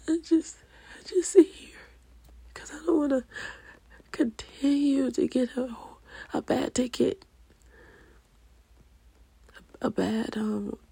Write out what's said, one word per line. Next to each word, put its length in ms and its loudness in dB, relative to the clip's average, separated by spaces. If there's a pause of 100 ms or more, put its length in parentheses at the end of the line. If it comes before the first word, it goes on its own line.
I 160 0
just, 340 0 (420)
I 80 -20
just 240 -2
sit 160 10
here 220 -18 (840)
because 180 -16
I 140 -16
don't 140 2
wanna 240 2 (880)
continue 1000 0
to 160 0
get 300 0
a, 180 -6 (580)
a 80 -2
bad 340 -2
ticket, 500 -2 (2500)
a, 60 -4
a 20 0
bad, 480 -2
um 400 -4 (140)